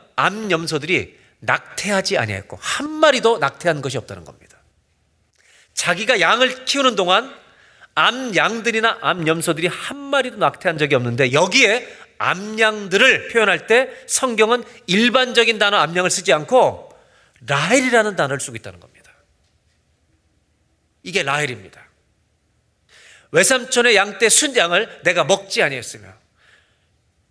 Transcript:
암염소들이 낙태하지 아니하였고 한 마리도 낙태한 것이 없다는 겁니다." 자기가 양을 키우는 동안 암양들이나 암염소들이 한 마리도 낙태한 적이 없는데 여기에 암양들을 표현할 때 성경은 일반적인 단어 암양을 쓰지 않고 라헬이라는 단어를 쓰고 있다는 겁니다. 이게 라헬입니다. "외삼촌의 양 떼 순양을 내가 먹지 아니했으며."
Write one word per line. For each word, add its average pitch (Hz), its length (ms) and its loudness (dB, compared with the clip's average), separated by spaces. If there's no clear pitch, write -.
암염소들이 165 1000 -2
낙태하지 190 760 -2
아니하였고 104 420 -6
한 - 300 -6
마리도 262 480 2
낙태한 147 440 -2
것이 131 160 -6
없다는 95 280 -14
겁니다." - 320 -20
자기가 208 460 0
양을 233 460 2
키우는 254 320 0
동안 196 360 0
암양들이나 220 1080 0
암염소들이 160 640 -2
한 - 280 -10
마리도 277 400 -4
낙태한 165 420 -2
적이 147 180 0
없는데 120 360 0
여기에 202 560 2
암양들을 208 1120 0
표현할 202 360 0
때 254 240 2
성경은 226 580 0
일반적인 226 720 2
단어 202 200 2
암양을 175 320 2
쓰지 180 240 0
않고 151 560 2
라헬이라는 214 680 0
단어를 139 240 -2
쓰고 117 160 -10
있다는 92 240 -18
겁니다. - 280 -20
이게 180 200 -2
라헬입니다. 139 580 -6
"외삼촌의 247 640 2
양 196 240 2
떼 226 80 4
순양을 214 760 0
내가 170 200 2
먹지 196 400 0
아니했으며." 113 500 -8